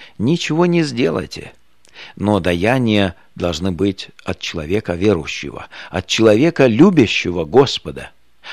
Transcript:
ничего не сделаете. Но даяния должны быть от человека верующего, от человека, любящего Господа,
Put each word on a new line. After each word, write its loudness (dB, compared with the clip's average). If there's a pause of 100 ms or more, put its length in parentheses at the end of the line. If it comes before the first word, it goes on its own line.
(180)
ничего -2
не 2
сделаете. -4 (640)
Но 0
даяния 0 (200)
должны -4
быть -4 (160)
от -8
человека -6
верующего, -4 (240)
от -4
человека, 4
любящего 4
Господа, 0 (420)